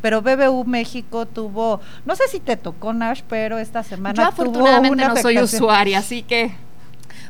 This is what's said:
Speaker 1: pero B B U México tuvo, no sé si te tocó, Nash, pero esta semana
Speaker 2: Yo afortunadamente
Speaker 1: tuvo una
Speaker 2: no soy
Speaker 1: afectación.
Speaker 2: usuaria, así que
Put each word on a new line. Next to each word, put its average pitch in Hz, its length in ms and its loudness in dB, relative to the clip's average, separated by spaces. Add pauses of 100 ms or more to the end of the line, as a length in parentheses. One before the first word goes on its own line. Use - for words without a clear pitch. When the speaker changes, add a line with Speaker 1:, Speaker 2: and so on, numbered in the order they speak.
Speaker 1:
pero 220 200 0
B 262 160 2
B 269 100 4
U 254 160 2
México 233 600 -4
tuvo, 220 560 -4 (240)
no 320 100 -2
sé 523 140 2
si 359 100 -6
te 240 160 -2
tocó, 208 380 -8
Nash, 233 340 -2
pero 220 300 -4
esta 220 260 -6
semana 202 400 0
Speaker 2:
Yo 349 60 6
afortunadamente 254 580 4
Speaker 1:
tuvo 277 60 4
una 269 160 2
Speaker 2:
no 233 120 2
soy 233 140 4
Speaker 1:
afectación. 226 280 2
Speaker 2:
usuaria, 202 360 4
así 226 240 -6
que 233 320 -2 (760)